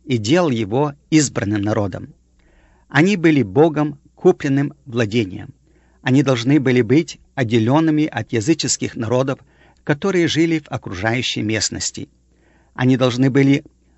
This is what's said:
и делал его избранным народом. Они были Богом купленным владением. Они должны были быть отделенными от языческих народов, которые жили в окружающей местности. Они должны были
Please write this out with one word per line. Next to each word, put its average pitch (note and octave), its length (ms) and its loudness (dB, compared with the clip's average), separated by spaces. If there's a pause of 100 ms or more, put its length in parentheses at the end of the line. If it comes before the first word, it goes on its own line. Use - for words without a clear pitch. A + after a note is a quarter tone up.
и B2+ 140 -2
делал D3+ 320 2
его A#2+ 420 -2 (160)
избранным A2+ 540 0
народом. G2+ 520 -4 (760)
Они F#3 280 2
были D#3+ 260 2
Богом D3 560 0 (160)
купленным C#3+ 600 0 (100)
владением. G#2+ 720 -4 (480)
Они C3 200 2
должны C3+ 380 2
были B2 220 2
быть C3 360 0 (160)
отделенными C#3 680 2
от A2+ 300 -6
языческих C3 600 -2
народов, B2+ 460 -2 (440)
которые E3+ 440 0
жили D#3+ 320 0
в - 80 -16
окружающей A2+ 760 -4
местности. - 680 -6 (680)
Они B2+ 220 2
должны B2+ 340 0
были C#3 340 2 (340)